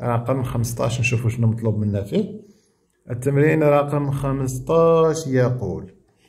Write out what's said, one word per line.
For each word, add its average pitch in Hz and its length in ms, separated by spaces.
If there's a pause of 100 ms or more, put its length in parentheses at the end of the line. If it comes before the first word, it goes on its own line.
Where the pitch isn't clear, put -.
رقم 120 420
خمسطاش 120 560
نشوفوا 113 300
شنو 113 180
مطلوب 107 300
منا 101 260
فيه. - 400 (640)
التمرين 143 540
رقم 143 480
خمستاش 143 1160
يقول: 123 680 (340)